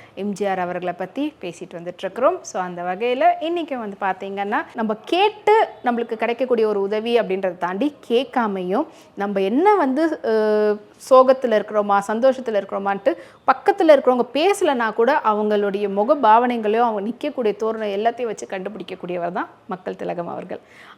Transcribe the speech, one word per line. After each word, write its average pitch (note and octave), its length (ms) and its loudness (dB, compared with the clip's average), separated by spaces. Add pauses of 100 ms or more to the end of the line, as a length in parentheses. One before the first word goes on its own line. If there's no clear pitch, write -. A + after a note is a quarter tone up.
(160)
எம் G3+ 180 -4
ஜி G3+ 140 -4
ஆர் F#3+ 120 -2
அவர்களை F3 340 -4
பத்தி F#3+ 480 -6
பேசிட்டு F3 340 -12
வந்துட்டு F3 240 -12
இருக்கிறோம். A#3+ 440 0
So, G3 200 -8
அந்த F3 200 -8
வகையில A#3 420 -2 (160)
இன்னைக்கு D#4 380 -4
வந்து G3+ 220 -10
பாத்தீங்கன்னா, G3 640 -4 (100)
நம்ம A3 300 -2
கேட்டு G#4 640 2 (160)
நம்மளுக்கு A#3 300 -2
கிடைக்கக்கூடிய A#3 540 0
ஒரு G3+ 120 0
உதவி A3 380 0
அப்படின்றத F#3+ 400 -2
தாண்டி, G3 380 -2 (120)
கேட்காமையும் A3+ 760 0 (280)
நம்ம G3+ 260 -2
என்ன C4+ 340 4
வந்து, D#4 480 0
அஹ், G#3+ 560 2 (320)
சோகத்துல C4 480 6
இருக்கிறோமா, G3+ 480 0
சந்தோஷத்துல A3+ 560 0
இருக்கிறோமான்ட்டு G3 500 -2 (340)
பக்கத்துல F#4+ 460 4
இருக்கிறவங்க B3+ 400 4
பேசலனா C#4+ 600 2
கூட A#3 320 2
அவங்களுடைய G#3 680 0
முக G#3+ 220 2
பாவனைகளையும் A#3 720 4
அவங்க G#3+ 120 -4
நிக்கக்கூடிய A#3 560 -4
தோரணை A3 400 -4
எல்லாத்தையும் A#3 300 -2
வச்சு G#3+ 200 -8
கண்டுபிடிக்கக்கூடியவர் F3+ 840 -8
தான் C4+ 160 -6 (180)
மக்கள் F#3 300 -10
திலகம் F3 320 -8
அவர்கள். - 320 -12 (380)